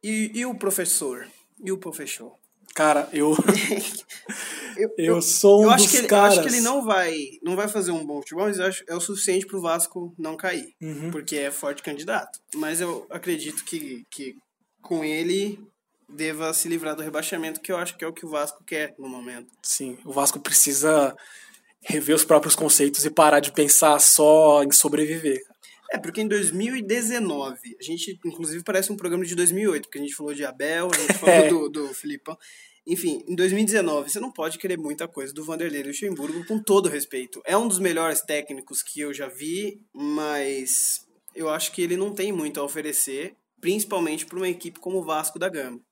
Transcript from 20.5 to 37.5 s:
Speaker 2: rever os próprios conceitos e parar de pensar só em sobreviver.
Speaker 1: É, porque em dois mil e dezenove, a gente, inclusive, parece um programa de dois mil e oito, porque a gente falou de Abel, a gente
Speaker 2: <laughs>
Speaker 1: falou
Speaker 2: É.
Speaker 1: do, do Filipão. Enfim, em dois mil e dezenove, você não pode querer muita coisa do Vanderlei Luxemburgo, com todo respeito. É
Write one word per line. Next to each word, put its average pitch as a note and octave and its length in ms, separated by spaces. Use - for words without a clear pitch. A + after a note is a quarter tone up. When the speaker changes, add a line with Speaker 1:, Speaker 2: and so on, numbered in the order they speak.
Speaker 2:
rever D3+ 340
os D#3 80
próprios D#3 320
conceitos C#3+ 500
e D3+ 40
parar D3+ 320
de C#3+ 100
pensar D3+ 480
só D3+ 640
em C#3 80
sobreviver. D3+ 720
Speaker 1:
É, A#3+ 60
porque E3+ 240
em G#3+ 60
dois G3+ 240
mil A3 260
e A#3+ 60
dezenove, G#3 960
a - 40
gente, F3 400
inclusive, E3 400
parece F#3+ 300
um - 20
programa F3+ 300
de F3 100
dois E3+ 160
mil F#3+ 120
e G#3+ 40
oito, D3 180
porque - 120
a C#3+ 40
gente C#3+ 140
falou D3 180
de C#3+ 120
Abel, D3+ 480
a - 40
gente D#3 160
Speaker 2:
<laughs> G3 60
Speaker 1:
falou F3 160
Speaker 2:
É. D#3 140
Speaker 1:
do, D#3+ 180
do D3 260
Filipão. - 440
Enfim, E3+ 400
em F3+ 80
dois F#3 160
mil G3+ 100
e G#3+ 40
dezenove, E3+ 440
você G#3 100
não B3 120
pode D#3+ 260
querer F3+ 200
muita D3+ 300
coisa C3+ 260
do D3+ 100
Vanderlei D#3 400
Luxemburgo, D#3 600
com A3 160
todo G3 280
respeito. C#3 560
É F3 120